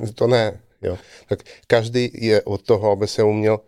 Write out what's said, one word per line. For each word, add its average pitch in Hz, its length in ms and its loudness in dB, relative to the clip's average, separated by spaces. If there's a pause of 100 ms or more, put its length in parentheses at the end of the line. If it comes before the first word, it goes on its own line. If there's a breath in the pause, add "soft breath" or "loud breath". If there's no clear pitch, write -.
(160)
to 117 120 0
ne. 110 320 0 (220)
Jo? 90 160 -6 (320 loud breath)
Tak 104 100 -2 (280 loud breath)
každý 120 460 0
je 110 280 2
od 101 200 -6
toho, 107 300 2
aby 101 160 -2
se - 160 -2
uměl 107 440 2